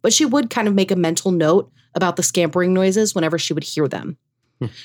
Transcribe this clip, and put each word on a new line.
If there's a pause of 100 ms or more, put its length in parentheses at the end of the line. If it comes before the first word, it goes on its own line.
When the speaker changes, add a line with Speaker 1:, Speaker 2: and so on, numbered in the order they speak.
Speaker 1:
but
she
would
kind
of
make
a
mental
note (240)
about
the
scampering
noises
whenever
she
would
hear
them. (440)
Speaker 2:
Hmm. (180)